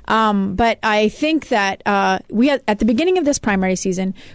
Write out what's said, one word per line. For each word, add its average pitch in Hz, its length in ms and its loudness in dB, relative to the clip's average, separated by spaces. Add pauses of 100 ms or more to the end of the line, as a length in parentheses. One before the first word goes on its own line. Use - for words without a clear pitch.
Um, 202 480 0
but 226 300 0
I 214 240 2
think 302 400 -2
that, 196 380 0
uh, 196 340 0 (100)
we 233 160 2
had, 285 220 0
at 214 100 0
the 214 60 0
beginning 320 340 2
of 339 60 0
this 285 160 0
primary 190 340 0
season, 185 400 -4 (200)